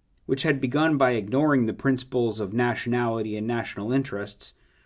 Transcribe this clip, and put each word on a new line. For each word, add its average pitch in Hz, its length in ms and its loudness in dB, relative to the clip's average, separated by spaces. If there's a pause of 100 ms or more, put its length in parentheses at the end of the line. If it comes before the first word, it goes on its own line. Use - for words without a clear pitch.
(260)
which - 160 -2
had 147 180 0
begun 147 380 2
by 127 140 4
ignoring 127 520 2
the 110 80 0
principles 120 680 0
of 98 120 -4
nationality 117 840 0
and 107 100 -4
national 113 460 -4
interests, 101 640 -4 (320)